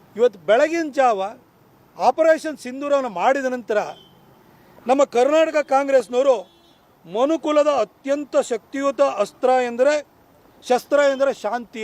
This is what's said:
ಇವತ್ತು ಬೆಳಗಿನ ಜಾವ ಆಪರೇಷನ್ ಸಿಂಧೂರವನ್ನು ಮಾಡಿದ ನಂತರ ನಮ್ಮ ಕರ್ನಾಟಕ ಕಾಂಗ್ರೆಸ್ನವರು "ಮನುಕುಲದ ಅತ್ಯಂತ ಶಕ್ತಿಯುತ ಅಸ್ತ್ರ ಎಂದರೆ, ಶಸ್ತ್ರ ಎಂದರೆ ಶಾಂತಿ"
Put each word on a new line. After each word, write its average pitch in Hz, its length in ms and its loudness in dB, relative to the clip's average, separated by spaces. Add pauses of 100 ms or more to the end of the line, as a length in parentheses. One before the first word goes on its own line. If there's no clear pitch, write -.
(160)
ಇವತ್ತು 226 220 2 (120)
ಬೆಳಗಿನ 311 480 2
ಜಾವ 240 220 2 (880)
ಆಪರೇಷನ್ 311 560 0
ಸಿಂಧೂರವನ್ನು 269 460 -4 (100)
ಮಾಡಿದ 262 340 0
ನಂತರ 226 240 -4 (1080)
ನಮ್ಮ 269 180 2 (120)
ಕರ್ನಾಟಕ 302 420 2 (160)
ಕಾಂಗ್ರೆಸ್ನವರು 262 640 2 (760)
"ಮನುಕುಲದ 302 560 0 (140)
ಅತ್ಯಂತ 277 500 -6 (160)
ಶಕ್ತಿಯುತ 277 500 -4 (220)
ಅಸ್ತ್ರ 247 280 -2 (200)
ಎಂದರೆ, 262 240 0 (760)
ಶಸ್ತ್ರ 247 300 0 (140)
ಎಂದರೆ 269 200 -2 (100)
ಶಾಂತಿ" 220 420 -8